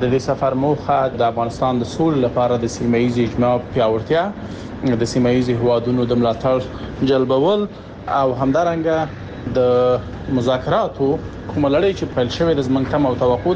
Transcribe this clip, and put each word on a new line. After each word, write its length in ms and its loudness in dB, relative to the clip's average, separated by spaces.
د 120 0
دې 120 4
سفر 380 0
موخه 340 0
د 60 2
افغانستان 560 0
د 100 -6
سولې 320 2
لپاره 380 2
د 100 -2
سیمه 300 2
ییز 220 0
اجماع 280 2
پیاوړتیا، 480 2
د 100 -2
سیمه 220 2
ییز 160 2
هیوادونو 500 2
د 100 2
ملاتړ 360 2
جلبول 520 2
او 80 2
همدارنګه 560 0
د 0 -
مذاکراتو 680 0
کومه 220 2
لړۍ 240 2
چې 60 -4
پیل 180 0
شوې 220 2
ده، 100 0
زموږ 240 0
تمه 220 2
او 100 -4
توقع 320 2